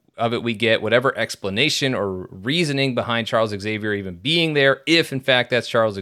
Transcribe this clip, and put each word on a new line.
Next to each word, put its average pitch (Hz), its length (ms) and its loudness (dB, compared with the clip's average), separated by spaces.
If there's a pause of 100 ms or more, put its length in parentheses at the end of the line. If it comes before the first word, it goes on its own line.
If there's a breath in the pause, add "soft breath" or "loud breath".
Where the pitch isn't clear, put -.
(180)
of 117 160 0
it 113 100 -4
we 117 100 -2
get, 110 280 2
whatever 120 360 2
explanation 123 800 -2
or 95 360 -4
reasoning 139 640 -2
behind 117 320 -2
Charles 113 300 0
Xavier 107 360 -4
even 95 220 -6
being 160 380 0
there, 139 320 2
if 160 280 2
in 131 80 -4
fact 123 280 2
that's 120 200 0
Charles 110 320 2